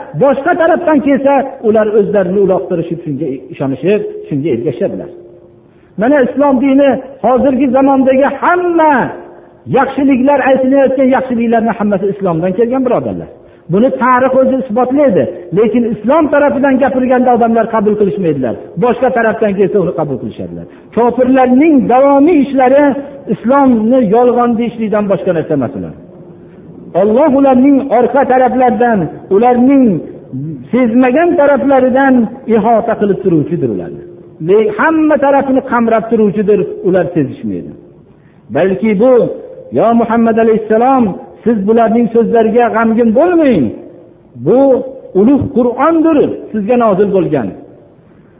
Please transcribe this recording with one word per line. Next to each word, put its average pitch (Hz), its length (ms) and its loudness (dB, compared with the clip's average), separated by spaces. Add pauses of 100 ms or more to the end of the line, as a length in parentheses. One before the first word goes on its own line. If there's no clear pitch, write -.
(140)
boshqa 269 400 0
tarafdan 330 460 0
kelsa, 277 340 0 (260)
ular 214 280 0
o'zlarini 196 520 0
uloqtirishib, 175 640 -2
shunga 151 260 -6 (180)
ishonishib, 143 560 -4 (220)
shunga 143 260 -4
ergashadilar. 117 600 -6 (880)
Mana 254 220 2
islom 269 380 0
dini 269 320 2 (280)
hozirgi 254 520 0
zamondagi 269 640 2
hamma 330 600 0 (720)
yaxshiliklar, 269 720 0
aytilayotgan 262 680 2
yaxshiliklarning 233 680 0
hammasi 208 320 -2
islomdan 190 460 -2
kelgan, 240 320 -2
birodarlar. 117 460 -4 (320)
Buni 208 300 0
tarix 254 440 0
o'zi 262 200 2
isbotlaydi. 254 680 0 (260)
Lekin 226 340 0
islom 240 440 0
tarafidan 285 500 0
gapirganda 254 560 0
odamlar 226 320 2
qabul 214 300 -2
qilishmaydilar. 160 600 -2 (180)
Boshqa 240 360 -2
tarafdan 226 460 -2
kelsa, 196 240 0
uni 175 160 -2
qabul 143 240 -4
qilishadilar. 87 460 -12 (240)
Kofirlarning 254 840 2 (120)
davomiy 277 540 4
ishlari 269 420 2 (420)
islomni 240 800 0
yolg'on 240 480 2
deyishlikdan 214 520 -4
boshqa 196 280 -2
narsa 156 200 -4
emas 131 220 -2
ular. 85 180 -10 (960)
Alloh 220 400 2
ularning 269 460 4 (100)
orqa 240 360 0
taraflaridan, 240 760 0 (260)
ularning 247 600 2 (800)
sezmagan 254 640 2
taraflaridan 269 840 2 (300)
ihota 220 500 0
qilib 202 280 -2
turuvchidir 156 480 -2
ularni. 85 340 -8 (340)
Le-, 208 320 2
hamma 302 480 0
tarafini 269 440 0
qamrab 226 440 0
turuvchidir, 208 540 0 (200)
ular 180 260 0
sezishmaydi. 110 680 -6 (760)
Balki 196 440 0
bu, 240 200 4 (560)
"Yo 160 220 0
Muhammad 226 460 0
alayhissalom, 226 680 2 (360)
siz 226 200 0
bularning 226 500 2
so'zlariga 226 580 2
g'amgin 226 440 0
bo'lmang. 277 520 2 (720)
Bu 143 240 0 (520)
ulug' 233 380 2
Qur'ondir, 302 680 0 (300)
sizga 214 300 -4
nozil 208 340 2
bo'lgan. 151 360 -2 (920)